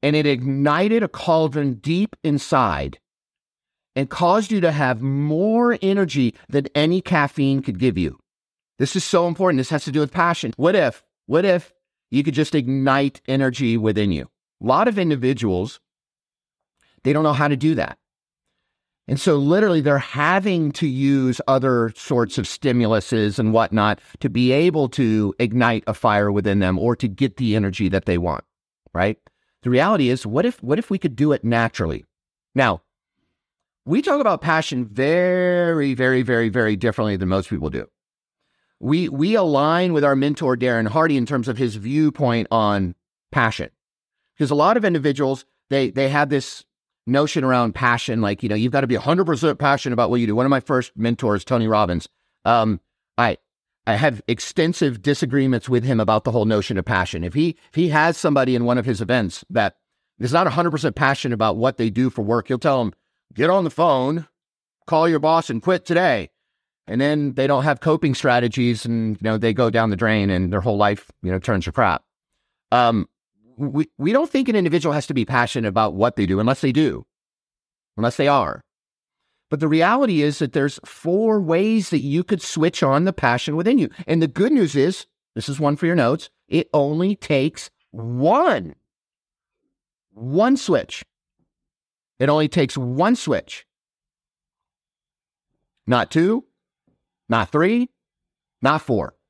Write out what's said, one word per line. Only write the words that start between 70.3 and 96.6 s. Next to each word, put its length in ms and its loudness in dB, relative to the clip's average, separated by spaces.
and 200 0
their 100 -2
whole 160 -2
life, 340 0
you 100 -4
know, 60 -2
turns 280 -2
to 60 -8
crap. 320 0
Um, 360 2
we, 320 -4
we 120 0
don't 200 0
think 180 0
an 60 2
individual 380 0
has 120 -4
to 80 -8
be 120 0
passionate 420 -2
about 260 0
what 220 0
they 100 0
do 140 0
unless 220 0
they 100 0
do, 340 0
unless 200 -2
they 100 2
are. 360 0
But 80 -4
the 80 0
reality 560 2
is 160 -2
that 140 -4
there's 300 -2
four 560 0
ways 520 0
that 80 2
you 240 -2
could 180 -2
switch 400 -2
on 240 2
the 80 0
passion 420 0
within 220 2
you. 120 0
And 120 2
the 80 2
good 240 0
news 240 2
is, 300 0
this 120 -8
is 120 -6
one 160 2
for 100 -4
your 100 2
notes, 360 0
it 260 0
only 420 0
takes 540 -2
one. 800 0
One 460 0
switch. 480 -2
It 100 0
only 200 2
takes 280 -2
one 400 0
switch. 520 -6
Not 240 0
two, 360 0